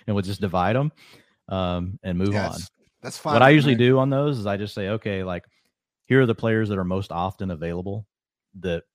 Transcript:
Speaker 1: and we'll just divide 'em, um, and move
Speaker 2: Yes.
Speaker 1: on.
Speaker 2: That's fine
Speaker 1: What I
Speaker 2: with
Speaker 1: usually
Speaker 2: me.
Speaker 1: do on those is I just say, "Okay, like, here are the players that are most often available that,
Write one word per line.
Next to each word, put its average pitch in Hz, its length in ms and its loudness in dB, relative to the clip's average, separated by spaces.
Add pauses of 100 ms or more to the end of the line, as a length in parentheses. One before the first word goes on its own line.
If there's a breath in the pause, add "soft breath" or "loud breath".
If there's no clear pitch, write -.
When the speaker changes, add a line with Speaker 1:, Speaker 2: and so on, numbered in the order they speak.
Speaker 1:
and 107 80 -2
we'll 101 80 0
just 98 180 -6
divide 92 360 0
'em, 147 160 0 (560 soft breath)
um, 90 560 -4
and 92 140 -4
move 101 160 0
Speaker 2:
Yes. 95 200 -4
Speaker 1:
on. 85 60 -10 (400)
Speaker 2:
That's - 160 -14
fine 151 180 -4
Speaker 1:
What 120 80 8
I 135 80 10
Speaker 2:
with 156 40 8
Speaker 1:
usually 143 220 6
Speaker 2:
me. - 100 -2
Speaker 1:
do 131 140 6
on 135 100 0
those 139 300 -2
is 101 60 -6
I 101 100 -4
just 101 180 -10
say, 98 140 -6
"Okay, 104 340 -6
like, 90 220 -8 (600)
here 131 140 4
are 131 60 4
the 113 80 0
players 110 340 0
that 101 100 -4
are 92 60 -4
most 92 280 -4
often 92 400 -6
available 90 560 -8 (500)
that, 85 240 -4 (120)